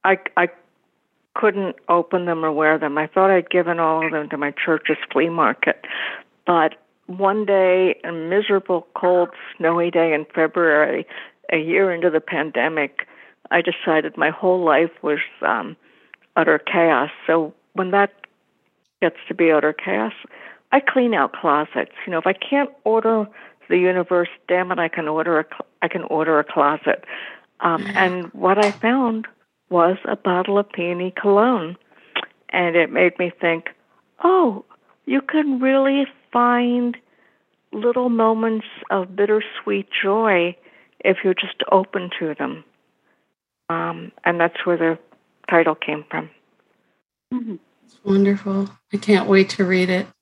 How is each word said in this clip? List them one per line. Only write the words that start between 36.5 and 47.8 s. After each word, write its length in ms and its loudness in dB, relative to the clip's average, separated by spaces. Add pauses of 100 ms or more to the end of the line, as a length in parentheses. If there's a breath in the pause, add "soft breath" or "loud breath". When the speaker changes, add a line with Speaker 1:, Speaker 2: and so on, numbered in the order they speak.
Speaker 1:
little 360 0
moments 580 0 (240)
of 260 -4
bittersweet 720 -2 (140)
joy 540 2 (480 soft breath)
if 200 2
you're 100 2
just 280 -8 (100)
open 380 0 (100)
to 140 -4
them." 280 -8 (1080)
Um, 420 -8 (120)
and 140 0
that's 260 0
where 120 2
the 220 0 (520)
title 240 4
came 360 -8
from. 200 -8 (1040)
Speaker 3:
Mm-hmm. 240 -8 (280)